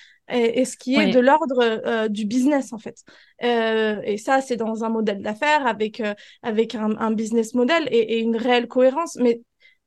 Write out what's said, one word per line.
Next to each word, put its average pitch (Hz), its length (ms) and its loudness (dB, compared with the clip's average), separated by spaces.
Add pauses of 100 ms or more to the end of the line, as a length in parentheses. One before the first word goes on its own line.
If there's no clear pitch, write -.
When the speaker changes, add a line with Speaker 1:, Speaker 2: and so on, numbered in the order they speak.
(300)
Speaker 1:
et, 240 300 0
et 262 40 2
ce - 140 -6
qui 254 160 -2
est 285 40 4
Speaker 2:
Ouais. 294 120 4
Speaker 1:
de 247 100 6
l'ordre, 269 400 4
euh, 226 480 0
du 214 160 -4
business, 262 480 0
en 226 60 -14
fait. - 260 -16 (400)
Euh, 220 600 0
et 208 120 -2
ça, 269 240 0
c'est 262 160 -4
dans 220 280 -4
un 226 40 -2
modèle 214 320 -2
d'affaires 277 460 0
avec, 214 340 -4
euh, 208 140 -4 (280)
avec 226 320 -2
un, 214 220 -2
un 220 140 -2
business 226 420 -2
model 277 380 2
et, 226 260 0
et 226 40 0
une 226 160 0
réelle 240 320 0
cohérence. 262 520 0
Mais 233 220 2 (440)